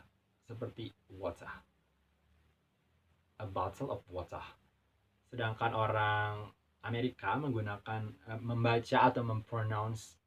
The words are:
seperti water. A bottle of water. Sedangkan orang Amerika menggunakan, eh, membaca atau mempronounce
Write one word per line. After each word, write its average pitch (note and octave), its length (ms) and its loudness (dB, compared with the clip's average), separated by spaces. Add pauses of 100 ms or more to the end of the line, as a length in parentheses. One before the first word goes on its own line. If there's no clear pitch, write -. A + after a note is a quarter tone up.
(460)
seperti A2+ 480 -8 (240)
water. F2 320 -6 (1900)
A G#2+ 80 -6
bottle F#2+ 400 -2
of - 160 -4
water. F2+ 360 -6 (840)
Sedangkan A2+ 480 0
orang G#2+ 720 2 (400)
Amerika A#2 480 0
menggunakan, A2 680 -2 (280)
eh, A2+ 80 -6
membaca A#2 600 2 (120)
atau B2 160 0
mempronounce A2 1000 -2